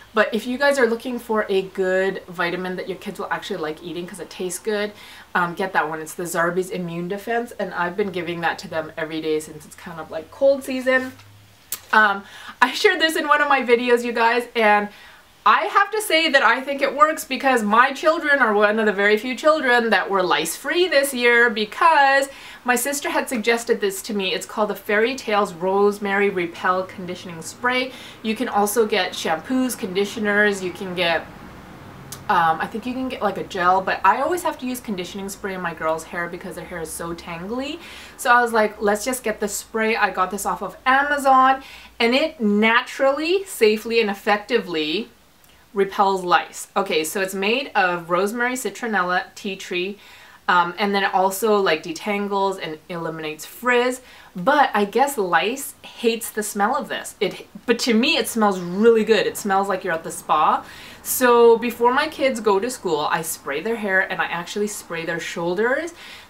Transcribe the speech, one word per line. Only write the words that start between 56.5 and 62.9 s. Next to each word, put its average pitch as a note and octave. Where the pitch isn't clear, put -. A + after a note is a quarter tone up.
of C4+
this. -
It, -
but A#3
to A#3
me, C#4
it A3+
smells G3+
really G#3+
good. G3+
It -
smells G3
like F#3
you're F3
at D#3+
the E3
spa. F3+
So A#3
before A#3
my C#4+
kids C4+
go G3+
to A#3
school, D#3